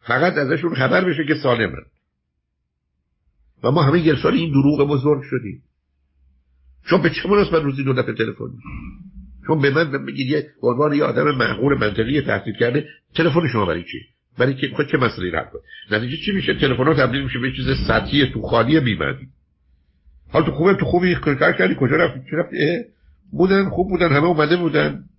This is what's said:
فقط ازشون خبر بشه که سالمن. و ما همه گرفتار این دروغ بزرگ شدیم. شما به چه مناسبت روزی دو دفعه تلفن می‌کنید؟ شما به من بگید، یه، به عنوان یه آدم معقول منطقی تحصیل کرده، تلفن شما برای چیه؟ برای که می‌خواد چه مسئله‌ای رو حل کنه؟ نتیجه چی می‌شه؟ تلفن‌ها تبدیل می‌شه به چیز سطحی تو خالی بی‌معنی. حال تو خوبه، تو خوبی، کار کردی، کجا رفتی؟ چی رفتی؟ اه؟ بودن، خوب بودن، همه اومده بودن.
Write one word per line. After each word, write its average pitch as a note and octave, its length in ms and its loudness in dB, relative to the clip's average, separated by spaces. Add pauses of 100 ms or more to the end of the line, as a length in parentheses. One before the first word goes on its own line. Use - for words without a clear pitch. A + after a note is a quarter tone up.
فقط C#3 320 0
ازشون D3 420 -2
خبر C3+ 300 2
بشه D#3+ 200 -2
که D3+ 100 0
سالمن. A#2 480 -2 (1800)
و A#2+ 80 0
ما D#3+ 120 2
همه D3+ 180 4
گرفتار D#3 320 2
این E3 180 0
دروغ C#3+ 380 4
بزرگ C#3+ 340 0
شدیم. A2 400 -8 (1200)
شما E3+ 140 2
به D#3+ 120 2
چه - 180 -6
مناسبت F#3+ 340 2
روزی C#3 220 -4
دو C3 80 0
دفعه B2 220 -2
تلفن A2+ 300 -4
می‌کنید؟ - 720 -16 (300)
شما D#3 100 0
به C#3 140 2
من C#3 360 -2
بگید، C3+ 220 -6
یه، D3+ 180 -2 (160)
به A#2+ 60 2
عنوان C#3+ 240 0
یه C#3+ 120 2
آدم D3 260 0
معقول A#2+ 480 0
منطقی A2+ 420 -2
تحصیل G#2+ 340 -4
کرده، B2 340 -2 (260)
تلفن D#3+ 340 2
شما A2 180 0
برای E2+ 160 -2
چیه؟ - 180 -14 (380)
برای C3+ 160 2
که C3 120 -6
می‌خواد C#3+ 220 -4
چه D#3 100 0
مسئله‌ای F#2+ 320 -2
رو D#2+ 80 -4
حل - 60 -6
کنه؟ - 180 -16 (280)
نتیجه A#2+ 340 -2
چی G#3 80 -2
می‌شه؟ F3+ 220 0
تلفن‌ها C3+ 400 2
تبدیل C3+ 300 0
می‌شه B2+ 140 -6
به B2+ 140 -4
چیز C3 140 -6 (220)
سطحی A2+ 440 2
تو A2 100 -6
خالی A#2 380 4
بی‌معنی. F2+ 480 -4 (1040)
حال D#3+ 120 4
تو D#3+ 80 -2
خوبه، E3 220 4
تو E3+ 120 -2
خوبی، F3 280 2
کار D3 380 0
کردی، F3+ 280 0
کجا C3+ 160 2
رفتی؟ E3 240 0 (100)
چی D3+ 60 -4
رفتی؟ E3+ 240 -4
اه؟ E3+ 220 0 (500)
بودن، F#3+ 360 2
خوب F#3+ 200 -2
بودن، F3 200 2
همه C#3+ 180 4
اومده D#3 300 2
بودن. D3 480 -2 (140)